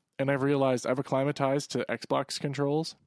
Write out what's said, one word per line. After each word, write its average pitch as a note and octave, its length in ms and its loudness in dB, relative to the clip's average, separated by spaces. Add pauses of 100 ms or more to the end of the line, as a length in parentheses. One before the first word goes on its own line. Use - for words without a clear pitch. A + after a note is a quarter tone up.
(180)
and C#3 120 0
I've C3+ 120 0
realized C3+ 440 2
I've B2+ 120 0
acclimatized C#3 760 0
to B2 160 -2
Xbox C#3 500 -2
controls, C#3+ 560 -2 (120)